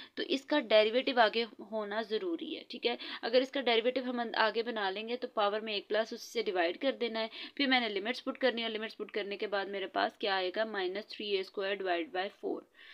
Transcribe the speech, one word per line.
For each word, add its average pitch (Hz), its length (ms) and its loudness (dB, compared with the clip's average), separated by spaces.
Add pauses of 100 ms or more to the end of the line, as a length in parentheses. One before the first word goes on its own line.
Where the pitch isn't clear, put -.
(180)
तो - 60 -2
इसका 285 360 0
डेरिवेटिव 226 600 6
आगे 226 280 6 (240)
होना 214 300 -2
ज़रूरी 220 520 -4
है, - 180 -10
ठीक - 140 -8
है। 240 120 2 (260)
अगर 233 180 4
इसका 269 200 -2
डेरिवेटिव 240 420 2
हम 247 180 -2
अन-, 226 140 -4
आगे 214 280 4
बना 214 260 -2
लेंगे 220 260 -4
तो 247 120 -6
पावर 214 340 0
में 220 140 -4
एक 196 120 -4
प्लस 220 260 0
उससे 226 300 -4
डिवाइड 180 340 2
कर 269 140 2
देना 226 280 -2
है। 226 100 -2 (280)
फिर 277 100 2
मैंने 247 220 4
लिमिट्स 208 300 -2
पुट - 180 -6
करनी 233 240 2
है 226 60 -2
और 226 60 -4
लिमिट्स 220 220 -6
पुट 208 160 -10
करने 202 260 -4
के 214 100 -4
बाद 196 220 -2
मेरे 196 180 -4
पास 202 340 0
क्या 196 140 2
आएगा, 190 300 0
माइनस 202 460 -4
थ्री 214 200 -8
ए 190 120 0
स्क्वायर 196 340 -4
डिवाइड 170 360 -2
बाय 185 160 -2
फ़ोर। - 380 -6 (260)